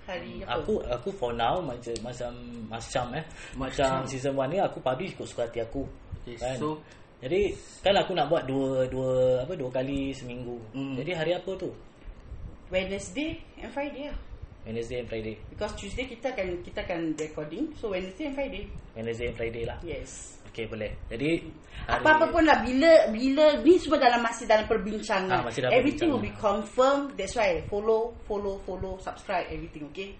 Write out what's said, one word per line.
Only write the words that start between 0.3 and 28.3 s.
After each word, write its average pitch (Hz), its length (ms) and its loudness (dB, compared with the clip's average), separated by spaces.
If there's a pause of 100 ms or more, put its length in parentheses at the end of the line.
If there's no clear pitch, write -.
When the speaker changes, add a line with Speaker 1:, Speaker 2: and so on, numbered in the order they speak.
Speaker 2:
Hmm, - 80 -10
Speaker 1:
apa? 123 160 0
Speaker 2:
aku, 214 100 0 (140)
aku 123 240 -4
for 123 220 -2
now 120 260 2
macam, 123 320 -6 (120)
macam, 123 260 -6 (380)
macam, 113 380 -4 (100)
eh, 156 100 -4 (300)
macam 131 340 2 (100)
Speaker 3:
Macam. 131 80 -2
Speaker 2:
season 131 260 -2
one 135 200 0
ni 190 60 0
aku 170 200 2
publish 135 340 -2
ikut 113 140 -10
suka - 180 -4
hati 117 160 -4
aku. 123 200 -4 (380)
Speaker 3:
Okay, 120 200 -12
Speaker 2:
Kan? 123 180 -2
Speaker 3:
so 151 200 -2 (400)
Speaker 2:
Jadi 185 340 0 (300)
kan 196 160 6
aku 185 160 2
nak 151 160 2
buat 151 160 2
dua, 135 400 2
dua, 131 260 0 (300)
apa, 160 160 -4
dua 127 160 -4
kali 135 400 -2
seminggu. 120 480 -8 (100)
Speaker 3:
Hmm. 135 240 -6
Speaker 2:
Jadi 139 160 -4
hari 165 220 0
apa 185 240 -4
tu? 160 160 -6 (920)
Speaker 1:
Wednesday 196 720 -4 (180)
and 226 140 -10
Friday 285 380 -6
lah. - 100 -6 (440)
Speaker 2:
Wednesday 117 360 -6
and 117 100 -6
Friday. 110 280 -6 (120)
Speaker 1:
Because 214 260 -6
Tuesday 202 320 -8
kita 247 260 -6
akan, 180 280 -4
kita - 220 -8
akan 165 320 -2
recording. 160 600 -6
So 226 160 -6
Wednesday 190 380 -4
and 269 60 -6
Friday. 233 300 -6 (280)
Speaker 2:
Wednesday 117 340 -4
and 117 100 -6
Friday 117 280 -4
lah. 120 160 -6
Speaker 1:
Yes. - 680 -10
Speaker 2:
Okey, - 200 -6
boleh. 107 220 -4 (180)
Jadi 139 380 0 (380)
hari - 160 0
Speaker 1:
Apa-apa 311 320 6
pun 330 120 4
lah, 277 180 8
bila, 254 280 4 (200)
bila 269 500 6
ni 277 180 10
semua 302 220 4
dalam, 240 220 8
masih 233 260 -2
dalam 214 180 6
perbincangan. 196 680 0
Speaker 2:
Ah, 165 80 4
masih 120 180 -4
dalam 127 140 4
Speaker 1:
Everything 294 340 4
will 247 120 2
be 208 100 -4
Speaker 2:
perbincangan. 214 320 0
Speaker 1:
confirmed. 277 520 4
That's 190 200 -4
why 196 320 4
follow, 220 560 2
follow, 202 380 -4